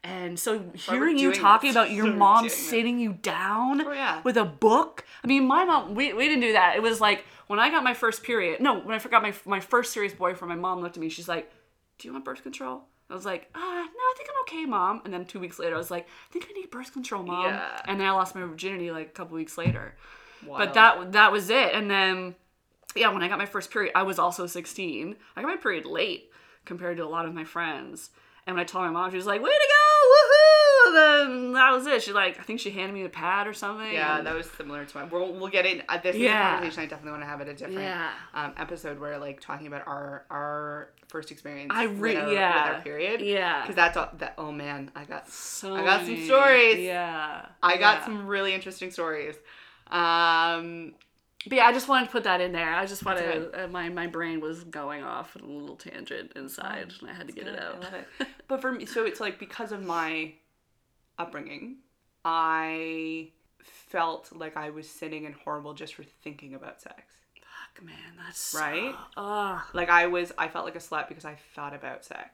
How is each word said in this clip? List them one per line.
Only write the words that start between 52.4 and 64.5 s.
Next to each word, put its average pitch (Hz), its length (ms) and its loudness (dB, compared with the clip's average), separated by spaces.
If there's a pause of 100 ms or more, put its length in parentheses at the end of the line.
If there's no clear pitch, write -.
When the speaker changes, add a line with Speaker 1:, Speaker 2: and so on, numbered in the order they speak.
Speaker 1:
in 180 100 -2
there. 165 220 -2
I 190 120 -2
just 196 200 -12
Speaker 2:
That's 185 160 -2
Speaker 1:
wanted, 165 300 -4
Speaker 2:
fine. 185 100 -10
Speaker 1:
uh, 185 60 -8
my, 175 220 -8
my 175 180 -8
brain 165 340 -6
was 165 240 -10
going 147 380 -12
off 127 340 -12
on - 60 -20
a 139 100 -18
little 143 240 -16
tangent - 580 -14
inside, - 560 -12
Speaker 2:
Fine. - 100 -20
Speaker 1:
and - 80 -18
I - 40 -16
had 175 160 -16
to - 40 -20
Speaker 2:
That's - 120 -16
Speaker 1:
get - 20 -12
it - 100 -12
Speaker 2:
good. - 60 -12
Speaker 1:
out. - 120 -12
Speaker 2:
I 175 100 -16
love 190 80 -14
it. 226 340 -12 (220)
But 269 120 -4
for 254 100 -4
me, 220 140 -10
so 226 200 -4
it's, - 160 -6
like, 190 180 -8
because 220 320 -12
of 196 140 -10
my 160 480 -4 (840)
upbringing, 170 600 -12 (480)
I 160 1040 -2 (340)
felt - 720 -8
like 156 220 -12